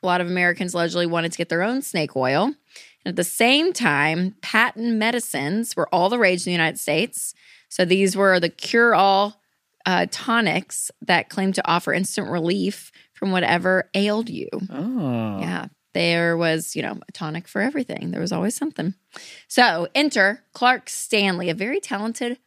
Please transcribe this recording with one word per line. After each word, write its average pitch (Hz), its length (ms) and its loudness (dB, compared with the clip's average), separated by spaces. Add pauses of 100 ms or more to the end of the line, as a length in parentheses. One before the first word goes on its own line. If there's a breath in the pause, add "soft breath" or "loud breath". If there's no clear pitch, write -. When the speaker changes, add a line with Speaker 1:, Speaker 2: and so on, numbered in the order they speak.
Speaker 1:
A 190 40 -2
lot 180 140 2
of 175 60 -2
Americans 175 480 0
allegedly 175 320 0
wanted 170 240 0
to - 80 -12
get 170 100 -2
their 170 140 0
own 247 180 0
snake 156 360 -4
oil. 143 380 2 (500 loud breath)
And 185 80 -6
at - 40 -4
the 175 80 0
same 285 480 2
time, 160 680 0
patent 233 540 0
medicines 220 800 -2
were 170 180 0
all 180 140 4
the 240 100 0
rage 185 220 4
in 180 100 -4
the - 20 0
United 165 280 0
States. - 540 -2 (340 soft breath)
So - 160 0
these 185 320 4
were 190 240 4
the 170 80 0
cure-all, 202 920 2 (460)
uh, 180 240 2
tonics 208 800 -2 (120)
that 175 260 2
claimed 190 260 -2
to - 160 -2
offer 170 220 0
instant 185 360 -2
relief 180 600 -4 (240 soft breath)
from 196 160 -4
whatever 180 640 2
ailed 208 340 0
you. - 200 -8 (220)
Speaker 2:
Oh. 131 680 -4
Speaker 1:
Yeah. - 260 -6 (280)
There 170 420 2
was, 160 380 0
you 151 80 -4
know, - 160 -6 (100)
a - 40 -20
tonic 160 360 -8
for 196 140 -4
everything. 262 480 -4
There - 100 -6
was 180 120 -4
always 190 240 -2
something. 196 380 -6 (540 loud breath)
So 180 460 2
enter 247 480 2 (100)
Clark 247 380 2
Stanley, 190 580 0
a 165 60 0
very 233 260 -2
talented 233 680 -6